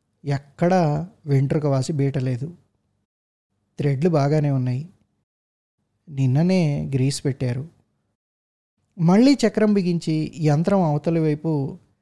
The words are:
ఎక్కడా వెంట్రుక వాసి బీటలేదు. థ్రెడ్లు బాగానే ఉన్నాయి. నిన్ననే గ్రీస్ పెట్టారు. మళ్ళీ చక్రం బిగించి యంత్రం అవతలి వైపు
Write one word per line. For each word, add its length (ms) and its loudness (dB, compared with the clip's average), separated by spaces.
ఎక్కడా 840 0
వెంట్రుక 400 0
వాసి 280 -2
బీటలేదు. 600 -2
థ్రెడ్లు 320 0
బాగానే 420 2
ఉన్నాయి. 380 -2
నిన్ననే 880 0
గ్రీస్ 300 -2
పెట్టారు. 540 -6
మళ్ళీ 380 4
చక్రం 260 0
బిగించి 640 -2
యంత్రం 440 2
అవతలి 380 0
వైపు 580 -2